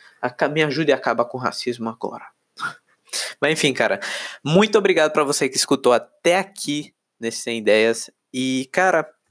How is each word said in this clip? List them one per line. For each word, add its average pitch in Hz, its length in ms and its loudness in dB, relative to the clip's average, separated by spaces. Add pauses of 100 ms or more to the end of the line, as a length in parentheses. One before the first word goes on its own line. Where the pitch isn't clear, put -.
(220)
Aca-, 123 260 -2
me 151 160 0
ajude 147 300 0
a - 20 0
acabar 120 300 -2
com - 120 -10
o 127 40 -10
racismo 120 480 -6
agora. 95 360 -10 (320)
<laughs> - 240 -10 (600)
Mas 151 120 2
enfim, 151 200 2
cara, 104 260 0 (440)
muito 208 340 4
obrigado 165 340 2
pra 156 120 2
você 143 260 0
que - 80 -8
escutou 123 360 2
até 170 440 0
aqui 147 560 -6 (260)
nesse 113 220 -6
Sem 117 160 -6
Ideias. 110 520 2 (240)
E, 131 380 -2
cara, 180 380 2 (220)